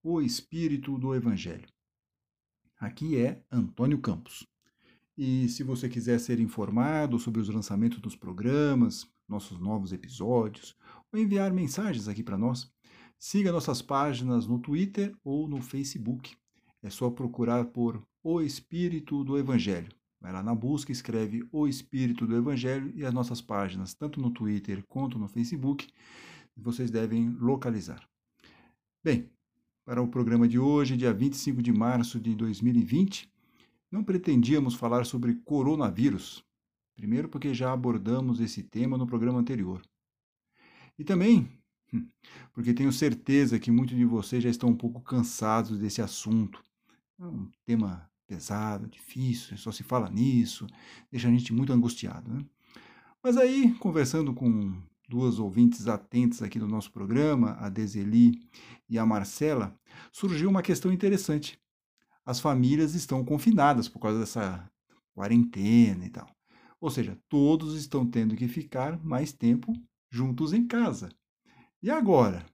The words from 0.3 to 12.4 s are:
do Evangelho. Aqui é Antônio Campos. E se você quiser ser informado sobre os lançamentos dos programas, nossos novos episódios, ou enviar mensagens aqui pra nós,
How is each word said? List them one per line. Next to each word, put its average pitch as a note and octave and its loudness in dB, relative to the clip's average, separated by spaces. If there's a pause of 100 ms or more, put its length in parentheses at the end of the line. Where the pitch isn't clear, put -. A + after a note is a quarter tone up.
do C3 -2
Evangelho. G2 -4 (1120)
Aqui C#3+ -4
é B2 0 (100)
Antônio B2 0
Campos. - -8 (720)
E C3 0
se C3 -6
você B2+ -4
quiser A#2+ 0
ser A#2 -2
informado A#2 0
sobre A2+ -4
os G2+ -4
lançamentos G#2+ -2
dos G2+ -10
programas, A#2+ 0 (220)
nossos G2 -10
novos G2 -4
episódios, G#2+ -4 (380)
ou A3 -2
enviar G3 2
mensagens E3+ -2
aqui G#2 -6
pra G2 -6
nós, B2 -2 (480)